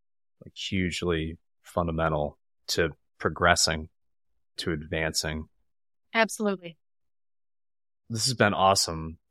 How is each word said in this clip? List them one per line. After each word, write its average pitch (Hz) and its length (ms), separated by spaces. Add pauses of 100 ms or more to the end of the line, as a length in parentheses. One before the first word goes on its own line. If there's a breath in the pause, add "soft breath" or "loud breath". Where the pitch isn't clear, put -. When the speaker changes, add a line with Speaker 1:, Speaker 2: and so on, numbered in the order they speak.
(440)
Speaker 1:
like, - 100
hugely 85 840 (260)
fundamental 80 760 (300)
to 82 220 (280)
progressing, 82 720 (720)
to - 120
advancing. 80 800 (680)
Speaker 2:
Absolutely. 202 600 (1300)
Speaker 1:
This 113 160
has 127 80
been 104 180
awesome. 82 640 (140)